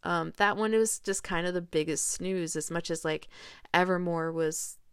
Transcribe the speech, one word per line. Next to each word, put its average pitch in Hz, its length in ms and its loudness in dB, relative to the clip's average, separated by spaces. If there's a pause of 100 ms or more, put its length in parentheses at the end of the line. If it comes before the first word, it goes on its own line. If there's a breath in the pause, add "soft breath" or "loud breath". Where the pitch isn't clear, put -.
um, 165 320 -2
that 202 220 4
one 220 160 2
was 220 260 2
just - 240 -4
kind 175 240 0
of 180 60 -2
the 180 80 0
biggest 160 480 0
snooze, 180 480 -2
as 156 120 -4
much 170 220 -2
as, - 140 -2
like, 156 240 -2 (440 loud breath)
Evermore 175 600 2
was 160 440 -2 (160)